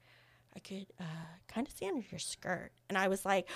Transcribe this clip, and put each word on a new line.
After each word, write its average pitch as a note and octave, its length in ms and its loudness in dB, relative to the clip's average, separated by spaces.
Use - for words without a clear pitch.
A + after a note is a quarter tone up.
I F#3 40 -14
could, F#3+ 280 -10
uh, F3+ 40 -6
kinda A#3+ 180 0
see - 160 -4
under D4+ 240 0
your F3+ 80 -6
skirt." - 520 -2
And G3+ 80 2
I F#3+ 100 6
was F#3+ 160 4
like, F#3+ 320 6